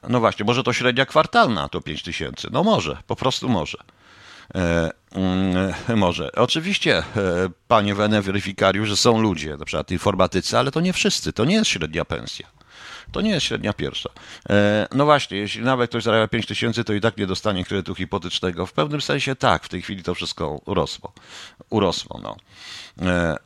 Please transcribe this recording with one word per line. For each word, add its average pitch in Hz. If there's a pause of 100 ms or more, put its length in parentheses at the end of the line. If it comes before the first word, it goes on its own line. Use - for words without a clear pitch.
no 120
właśnie, 104
może 120
to 123
średnia 123
kwartalna 151
to 85
pięć 76
tysięcy. 78
No 147
może, 104
po 110
prostu 127
może. 85 (760)
E, 85 (220)
mm, 92 (220)
może. 87
Oczywiście, 160
e, 78 (640)
panie 104
weryfikariusz, 101
że 101
są 113
ludzie, 78
na 76
przykład -
informatycy, 92
ale 135
to 160
nie 180
wszyscy, -
to 110
nie 175
jest 220
średnia 78
pensja. - (640)
To -
nie 220
jest 165
średnia 104
pierwsza. - (400)
E, 104
no 139
właśnie, 143
jeśli 104
nawet 123
ktoś 117
zarabia 110
pięć 110
tysięcy, 117
to 107
i 104
tak 107
nie 101
dostanie 92
kredytu 98
hipotecznego. 90
W -
pewnym 147
sensie 139
tak, 107
w -
tej 90
chwili 95
to 90
wszystko 76
urosło. - (580)
Urosło, 101
no. 53 (720)
E, 87